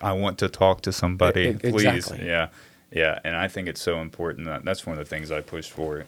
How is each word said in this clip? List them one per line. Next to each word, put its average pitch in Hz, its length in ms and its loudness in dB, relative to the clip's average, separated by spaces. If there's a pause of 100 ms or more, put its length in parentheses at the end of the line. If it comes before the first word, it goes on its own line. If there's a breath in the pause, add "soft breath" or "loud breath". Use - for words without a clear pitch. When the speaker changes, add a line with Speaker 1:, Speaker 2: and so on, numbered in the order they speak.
Speaker 1:
"I 101 120 0
want 95 260 0
to 98 100 2
talk 95 340 4
to 95 100 -2
somebody, 90 480 2
Speaker 2:
E-, 90 100 4
e-, 110 40 0 (180)
Speaker 1:
please." 107 120 4
Speaker 2:
exactly. 87 440 0
Speaker 1:
Yeah. 82 200 2 (440 soft breath)
Yeah, 80 320 2
and 82 100 -2
I 90 140 0
think - 180 -8
it's 82 160 -6
so 85 180 0
important. 80 460 -6
That, 78 180 -6
that's 95 220 -4
one 82 100 -6
of 76 80 -6
the 76 60 -14
things 78 220 -6
I 76 80 -2
push 80 280 -10
for. 78 400 -6